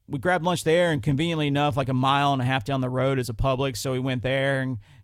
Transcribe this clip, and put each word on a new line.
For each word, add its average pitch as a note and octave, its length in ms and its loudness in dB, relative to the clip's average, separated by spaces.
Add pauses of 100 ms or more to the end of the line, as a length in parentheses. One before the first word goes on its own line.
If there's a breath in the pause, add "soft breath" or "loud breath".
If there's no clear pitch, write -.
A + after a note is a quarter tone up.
we C#3+ 120 -6
grabbed F3+ 260 0
lunch F3 200 -2
there, E3+ 280 4
and C#3 100 -2
conveniently D3+ 440 0
enough, C#3+ 320 0
like, C3+ 100 -2
a C3 60 0
mile C#3 400 2
and B2+ 80 -2
a - 20 -2
half B2+ 200 0
down C3+ 180 -2
the B2+ 80 -2
road C3 280 0
is A#2+ 120 -4
a A#2 40 -8
Publix, C3+ 440 0
so C3+ 140 -4
we B2+ 80 -2
went B2+ 220 -2
there C3+ 380 0
and C3 160 -4 (280 soft breath)